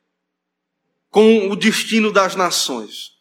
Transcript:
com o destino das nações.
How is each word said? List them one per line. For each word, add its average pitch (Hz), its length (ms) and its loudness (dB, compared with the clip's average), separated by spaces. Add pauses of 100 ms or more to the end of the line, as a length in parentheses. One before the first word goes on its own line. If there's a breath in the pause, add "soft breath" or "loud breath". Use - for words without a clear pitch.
(1080)
com 214 400 4
o 202 60 -6
destino 214 560 -2
das 185 240 0
nações. 147 840 -6